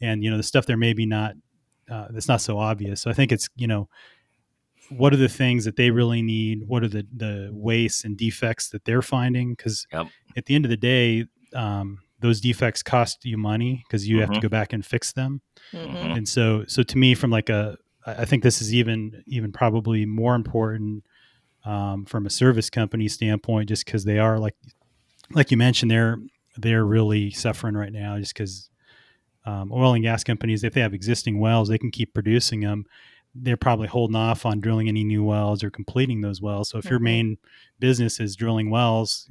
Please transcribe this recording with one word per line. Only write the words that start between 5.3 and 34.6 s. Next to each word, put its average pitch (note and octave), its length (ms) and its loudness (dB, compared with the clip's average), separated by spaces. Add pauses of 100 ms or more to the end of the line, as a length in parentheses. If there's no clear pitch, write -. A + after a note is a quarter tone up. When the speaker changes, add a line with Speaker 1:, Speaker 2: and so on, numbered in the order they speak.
Speaker 1:
that G#2+ 140 -4
they A#2+ 140 6
really A#2 300 2
need? A2 460 -2
What A#2 160 0
are A2 60 0
the, G#2 260 -6
the G#2 380 -8
wastes A2+ 500 0
and G#2 140 -8
defects A2+ 540 -2
that G#2 120 -12
they're A#2+ 180 0
finding? B2 540 -2
'Cause - 380 -8
Speaker 2:
Yep. E2 140 -6 (280)
Speaker 1:
at - 120 -10
the C#3 80 4
end D3 100 4
of A#2 60 0
the A2 60 0
day, A#2 480 2 (300)
um, G2+ 440 -6 (200)
those A2+ 220 2
defects A#2+ 420 -2
cost - 400 0
you A2+ 140 -6
money A#2 520 -2
'cause G2+ 160 -2
you A2 140 4
have G#2 120 0
to G#2 80 -2
Speaker 2:
Mm-hmm. - 20 -6
Speaker 1:
go A2 80 0
back G#2+ 240 -2
and G#2 120 -6
fix - 280 -4
them. C3 280 -4 (320)
Speaker 3:
Mm-hmm. D#3+ 220 -10
Speaker 2:
Mm-hmm. C#3+ 220 -4
Speaker 1:
And G#2+ 100 -4
so, A2 400 2
so - 160 0
to - 140 -4
me, B2+ 180 8
from, A#2+ 160 0
like, A2 160 0
a, G#2 300 -2 (280)
I, A2+ 180 -8
I - 20 -2
think B2+ 180 2
this A#2+ 180 4
is G#2+ 120 -4
even, A2 520 0
even A2 280 -6
probably A2 520 2
more A2+ 300 2
important, A2 680 -2 (580)
um, G2+ 420 -4
from G#2 200 -6
a G2 40 -6
service B2 400 4
company A2 380 -2
standpoint, G#2+ 640 -2
just G#2+ 160 -4
'cause G2+ 180 -4
they G#2 160 2
are, A2 180 4
like, G#2+ 180 -4 (760)
like - 180 4
you B2+ 80 4
mentioned, A#2+ 340 4
they're, A2+ 260 2 (400)
they're A2+ 280 2
really G#2+ 460 2
suffering G#2+ 440 -4
right G#2 180 -6
now G2+ 260 -8
just G2+ 160 -8
'cause, F#2+ 340 -10 (760)
um, G2+ 280 -8
oil B2+ 200 6
and A2+ 100 2
gas A2+ 200 0
companies, A2 400 -2
if A2+ 100 -2
they B2+ 60 2
have A2 140 2
existing G#2 440 -2
wells, A2 300 4
they A2 100 2
can A#2+ 140 -4
keep - 220 -6
producing A2 500 0
'em. G#2 220 -6 (500)
They're B2 220 -2
probably A2 320 0
holding A2+ 260 0
off A2+ 300 0
on G#2+ 160 0